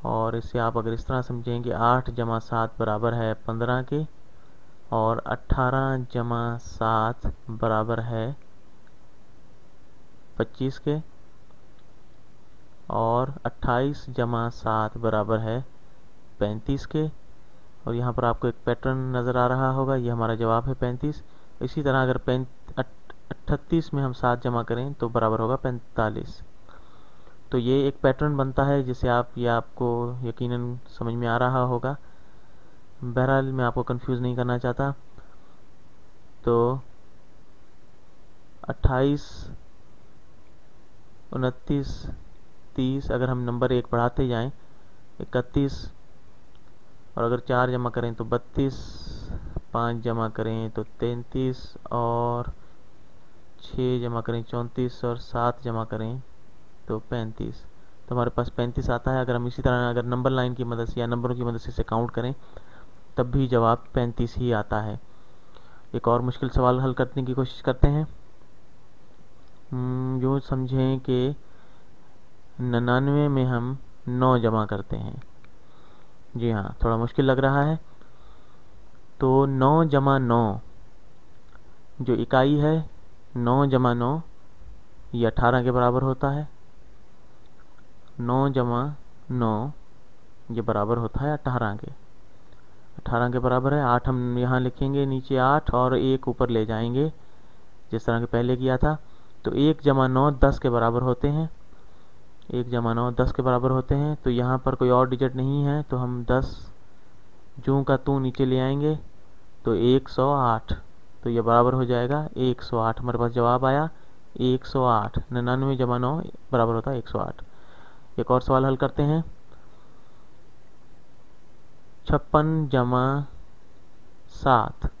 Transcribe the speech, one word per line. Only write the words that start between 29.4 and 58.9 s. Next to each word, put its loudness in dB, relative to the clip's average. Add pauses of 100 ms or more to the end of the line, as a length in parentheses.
आपको 0
यकीनन -2 (220)
समझ -2
में 0
आ 2
रहा 4
होगा। 0 (1080)
बहरहाल, 2
मैं 2
आपको 2
confuse -2
नहीं 0
करना 0
चाहता। 0 (1500)
तो 4 (1900)
अट्ठाईस, 2 (1800)
उनतीस, -2 (680)
तीस, 0
अगर 2
हम 0
नंबर 0
एक 2
बढ़ाते 2
जाएं, 0 (680)
इकतीस, 0 (1300)
और 0
अगर 2
चार 2
जमा 0
करें -2
तो -4
बत्तीस, 0 (1000)
पाँच 0
जमा 0
करें -2
तो -4 (160)
तैंतीस, -2 (160)
और 0 (1080)
छः 0
जमा -2
करें -2
चौंतीस, -2
और 0
सात 0
जमा -2
करें -4 (680)
तो -2
पैंतीस। -6 (440)
तो 0
हमारे 4
पास 0
पैंतीस 0
आता 2